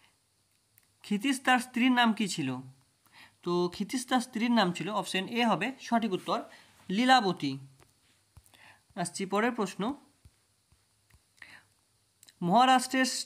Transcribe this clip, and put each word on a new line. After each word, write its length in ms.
ক্ষিতিজ 320
তার 200
স্ত্রীর 340
নাম 140
কি 120
ছিল? 140
তো 100
ক্ষিতিজ 360
তার 180
স্ত্রীর 320
নাম 180
ছিল, 100
অপশন 220
এ 100
হবে 180
সঠিক 300
উত্তর, 220
লীলাবতী। 640
আসছি 240
পরের 300
প্রশ্ন, 260
মহারাষ্ট্রের 640